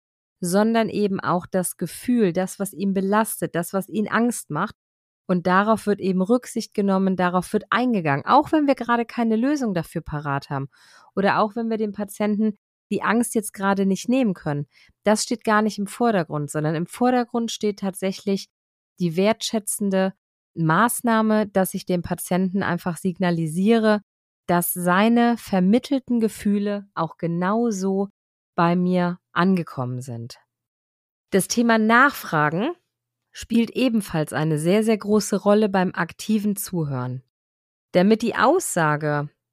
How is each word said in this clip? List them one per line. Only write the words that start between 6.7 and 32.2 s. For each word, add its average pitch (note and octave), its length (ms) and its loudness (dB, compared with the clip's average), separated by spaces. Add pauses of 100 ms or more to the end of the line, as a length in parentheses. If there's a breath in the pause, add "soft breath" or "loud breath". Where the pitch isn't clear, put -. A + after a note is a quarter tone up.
genommen, F#3+ 440 0
darauf F3+ 340 0
wird G#3+ 180 -2
eingegangen, F#3+ 560 0
auch - 280 4
wenn D4+ 120 4
wir C4+ 100 4
gerade A#3+ 280 0
keine A3+ 320 0
Lösung B3+ 380 0
dafür E3+ 260 -6
parat D3 500 -6
haben C#3 200 -6 (480 soft breath)
oder F#3 220 2
auch G#3 180 -2
wenn A3+ 120 -4
wir A3 80 -2
dem G#3 140 -4
Patienten G#3 640 -2 (320)
die - 120 -2
Angst A3+ 340 0
jetzt A3 160 -4
gerade G3 340 0
nicht F#3+ 220 0
nehmen A#3+ 260 2
können. C#3+ 340 -4 (360 soft breath)
Das G#3+ 200 2
steht A#3 200 -6
gar G#3+ 180 2
nicht G#3+ 180 -2
im G3 80 -4
Vordergrund, D#3+ 640 0
sondern D#3 260 -2
im E3+ 100 -2
Vordergrund A#3+ 640 -2
steht G#3 280 -4
tatsächlich G3 680 -4 (540)
die E3 160 0
wertschätzende G3 960 0 (400)
Maßnahme, G#3+ 920 2
dass F#3+ 260 0
ich F#3+ 120 -8
dem F3 180 -2
Patienten F#3 600 -2
einfach E3+ 320 -4
signalisiere, F#3+ 1080 2 (460)
dass F3+ 240 2
seine A3 640 4
vermittelten A3+ 840 0
Gefühle G3+ 720 -2
auch D#3+ 220 -4
genauso F#3+ 920 -2 (480)
bei F3 220 4
mir F3+ 420 0 (140)
angekommen D#3 680 0
sind. A#2 380 -12 (920)
Das F#3 180 2
Thema A#3 280 2
Nachfragen A3 920 2 (600)